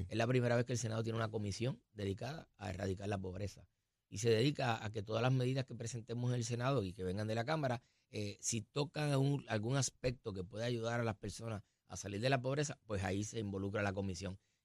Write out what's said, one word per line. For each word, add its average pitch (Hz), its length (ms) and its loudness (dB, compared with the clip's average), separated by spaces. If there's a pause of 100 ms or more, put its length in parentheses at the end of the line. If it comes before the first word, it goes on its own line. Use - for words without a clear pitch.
Es 107 80 -4
la 113 100 4
primera 120 300 4
vez 123 80 2
que - 80 -4
el 117 60 0
Senado 113 240 0
tiene 110 120 -2
una 113 160 0
comisión 110 500 -2 (120)
dedicada 107 640 -4
a 98 120 -6
erradicar 98 380 -2
la 104 100 2
pobreza. 95 480 -6 (420)
Y - 120 -8
se 113 100 4
dedica 120 560 4
a 104 60 -6
que 110 100 -4
todas 110 220 -2
las 127 100 4
medidas 131 320 2
que - 80 -12
presentemos 117 560 -4
en 123 80 2
el 117 80 0
Senado 120 380 2
y 90 100 -4
que 92 100 -6
vengan 98 240 0
de 110 80 0
la 117 80 2
Cámara, 135 380 0 (300)
eh, 104 280 -6
si 113 220 -2
tocan 143 560 0
un, 139 300 4
algún 113 300 2
aspecto 127 540 0
que 95 120 -4
pueda 101 220 -6
ayudar 120 360 0
a - 20 2
las 113 120 0
personas 110 480 -6 (240)
a 104 100 -10
salir 101 240 -4
de 127 80 2
la 135 100 4
pobreza, 139 460 -2
pues 98 180 -2
ahí 98 200 0
se 110 160 -6
involucra 101 420 0
la 101 120 2
comisión. 95 460 -2 (260)